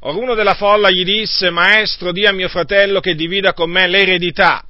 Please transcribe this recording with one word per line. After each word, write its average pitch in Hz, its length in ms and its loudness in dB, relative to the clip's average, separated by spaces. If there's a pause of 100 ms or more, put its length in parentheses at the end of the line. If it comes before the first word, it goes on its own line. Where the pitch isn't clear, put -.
Or 139 160 -6
uno 247 180 -2
della 208 180 0
folla 202 380 2
gli 185 140 0
disse: 196 440 -2
"Maestro, 180 640 0
di 196 140 -2
a 202 60 2
mio 185 180 -4
fratello 196 500 0
che 180 140 -2
divida 170 400 -2
con 165 160 -4
me 185 160 2
l'eredità." 180 840 0